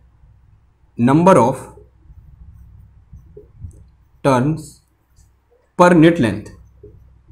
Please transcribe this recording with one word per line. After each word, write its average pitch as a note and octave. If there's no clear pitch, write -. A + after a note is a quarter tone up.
number D#3
of B2+
turns C#3+
per -
unit E3
length, G#2+